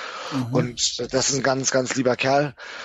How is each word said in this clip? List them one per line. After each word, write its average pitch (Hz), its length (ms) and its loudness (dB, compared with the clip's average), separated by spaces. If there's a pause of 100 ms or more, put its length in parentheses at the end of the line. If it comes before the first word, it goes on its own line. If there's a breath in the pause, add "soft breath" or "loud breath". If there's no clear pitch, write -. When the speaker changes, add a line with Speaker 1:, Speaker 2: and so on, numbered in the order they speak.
(320 loud breath)
Speaker 1:
Mhm. 127 200 -2
Speaker 2:
Und 120 600 -2
das 131 160 2
ist 139 80 0
ein 127 60 -2
ganz, 131 280 2
ganz 131 240 2
lieber 127 220 2
Kerl. 143 380 2 (300 loud breath)